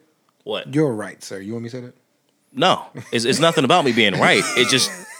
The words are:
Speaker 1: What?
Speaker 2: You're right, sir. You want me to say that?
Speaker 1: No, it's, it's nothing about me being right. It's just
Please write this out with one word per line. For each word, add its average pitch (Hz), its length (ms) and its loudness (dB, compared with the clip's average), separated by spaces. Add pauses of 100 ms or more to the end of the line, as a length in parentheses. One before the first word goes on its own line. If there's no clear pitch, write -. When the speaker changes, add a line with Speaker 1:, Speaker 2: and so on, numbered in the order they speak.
(440)
Speaker 1:
What? 107 300 -8
Speaker 2:
You're 147 200 2
right, 104 280 -12
sir. 98 180 -12
You 98 120 -10
want 117 120 -10
me 120 60 -12
to 127 60 -12
say 127 60 -12
that? 123 120 -18 (580)
Speaker 1:
No, 147 340 0 (260)
it's, 117 140 -2
it's 131 120 2
nothing 160 260 2
about 160 200 4
me 127 80 2
being 107 260 4
right. 135 240 4 (140)
It's 123 140 2
just 131 200 0 (300)